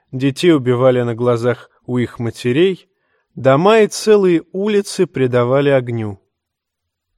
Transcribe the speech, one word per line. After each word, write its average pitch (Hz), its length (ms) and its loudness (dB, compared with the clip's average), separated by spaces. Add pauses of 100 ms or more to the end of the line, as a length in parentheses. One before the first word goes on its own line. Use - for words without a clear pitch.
(120)
детей 139 420 0
убивали 123 480 2
на 120 140 -4
глазах 120 540 -2 (160)
у 123 120 -4
их 120 220 -4
матерей, 127 680 -2 (480)
дома 151 440 2
и 208 80 4
целые 190 640 2
улицы 202 560 -2
предавали 127 640 0
огню. 117 500 -2 (1000)